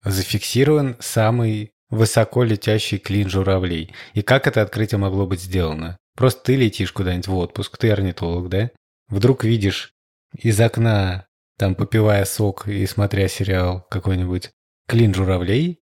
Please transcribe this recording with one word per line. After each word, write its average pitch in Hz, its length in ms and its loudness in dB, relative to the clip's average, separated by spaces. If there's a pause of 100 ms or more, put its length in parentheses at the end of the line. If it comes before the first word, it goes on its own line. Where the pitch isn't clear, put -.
Зафиксирован 123 960 0
самый 110 720 0 (180)
высоко 113 540 2
летящий 107 540 0
клин 98 300 -2
журавлей. 92 640 -2 (200)
И 104 80 -2
как 135 240 2
это 117 160 2
открытие 104 360 -2
могло 98 280 0
быть 90 140 -4
сделано? 87 560 -4 (200)
Просто 123 280 0
ты 131 120 2
летишь 104 360 0
куда-нибудь 90 360 -4
в 92 80 -2
отпуск, 90 400 -6
ты 113 140 0
орнитолог, 90 580 -2
да? 98 220 -2 (380)
Вдруг 113 360 2
видишь 107 480 0 (440)
из 110 240 0
окна, 107 680 0 (320)
там, 95 160 2
попивая 104 500 2
сок - 440 -2
и 101 180 -2
смотря 98 420 0
сериал 92 600 -2
какой-нибудь, 92 600 -2 (380)
клин 117 260 4
журавлей 95 720 0